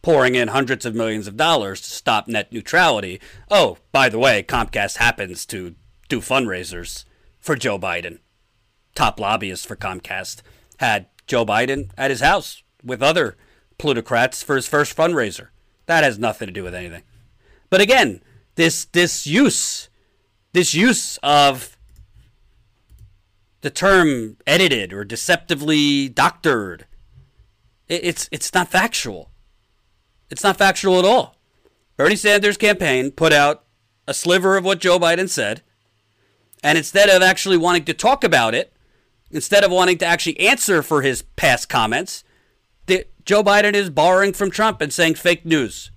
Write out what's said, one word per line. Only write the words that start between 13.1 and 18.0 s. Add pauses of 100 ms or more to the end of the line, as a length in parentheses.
plutocrats
for
his
first
fundraiser. (380)
That
has
nothing
to
do
with
anything. (680)
But
again, (340)